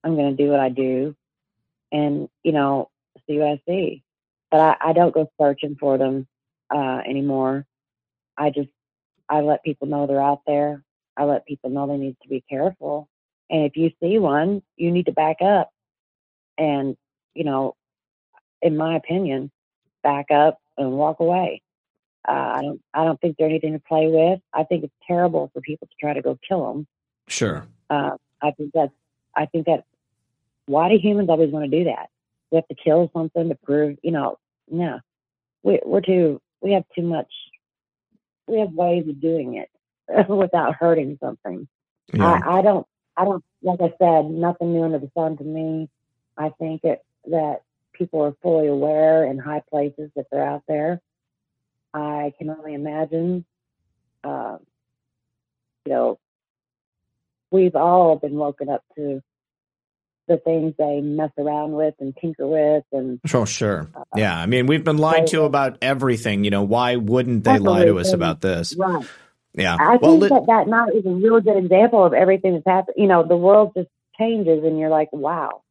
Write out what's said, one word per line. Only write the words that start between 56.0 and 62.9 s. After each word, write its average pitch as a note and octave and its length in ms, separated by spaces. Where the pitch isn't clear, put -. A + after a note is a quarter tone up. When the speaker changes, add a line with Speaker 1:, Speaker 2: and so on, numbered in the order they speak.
Speaker 1:
we've F#3 240
all E3+ 400
been C#3+ 200
woken C#3+ 340
up C3+ 140
to C#3+ 260
the E3+ 100
things D#3+ 400
they D3 240
mess D3 380
around D3+ 320
with D3+ 280
and C3+ 160
tinker D#3+ 320
with. D3+ 440